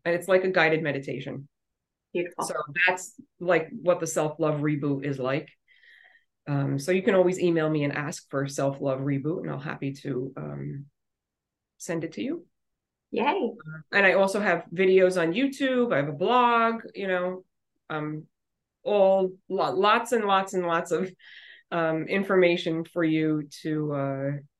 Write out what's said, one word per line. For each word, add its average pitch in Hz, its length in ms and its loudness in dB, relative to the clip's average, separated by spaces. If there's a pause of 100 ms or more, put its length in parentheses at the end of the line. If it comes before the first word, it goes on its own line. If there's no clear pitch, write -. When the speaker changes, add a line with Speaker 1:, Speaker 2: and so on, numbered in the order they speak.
Speaker 1:
And 170 100 0
it's 175 140 -4
like 190 160 6
a 185 80 0
guided 160 320 4
meditation. 139 640 -6 (640)
Speaker 2:
Beautiful. 175 320 -4
Speaker 1:
So 175 100 -6 (320)
that's, 185 280 -2 (260)
like, 170 320 2
what 175 260 0
the 165 80 -6
self-love 156 540 -2
reboot 143 440 -2
is 139 140 -4
like. 135 300 -4 (1000)
Um, 139 320 0
so 143 140 -2
you 190 80 2
can 185 140 2
always 180 260 4
email 165 300 2
me 151 140 0
and 143 120 -2
ask 147 320 -8
for 139 180 -4
self-love 139 540 -4
reboot, 139 400 -2
and 160 100 -6
I'll 143 80 -6
happy 139 440 -8
to, 139 340 -6
um, 143 480 -10 (920)
send 165 260 -8
it 160 80 -10
to 208 100 -8
you. 320 220 -8 (680)
Speaker 2:
Yay. 285 400 -2 (400)
Speaker 1:
And 202 120 4
I 185 80 6
also 196 280 2
have 180 300 0
videos 185 480 4
on 165 140 2
YouTube. 254 600 0
I - 20 2
have 143 140 0
a - 20 -6
blog, 226 720 2 (120)
you 196 120 -6
know, 185 380 -2 (440)
um, 156 380 -6 (560)
all 190 500 4 (160)
lo-, 170 260 0
lots 214 380 2
and 220 140 2
lots 196 260 2
and 180 140 0
lots 170 240 0
of, 180 200 -2 (600)
um, 160 380 0
information 180 760 2
for 175 180 -4
you 156 460 0 (140)
to, 151 320 -4
uh, 139 360 -4 (300)